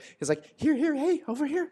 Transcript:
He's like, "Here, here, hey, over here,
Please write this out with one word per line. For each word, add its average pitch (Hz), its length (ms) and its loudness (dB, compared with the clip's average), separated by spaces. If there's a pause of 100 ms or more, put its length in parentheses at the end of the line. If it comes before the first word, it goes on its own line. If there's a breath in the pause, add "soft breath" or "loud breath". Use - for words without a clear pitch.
(180 loud breath)
He's 139 120 -4
like, 151 120 0 (140 soft breath)
"Here, 294 180 2
here, 294 200 2
hey, 311 340 0
over 254 180 -2
here, 339 260 -2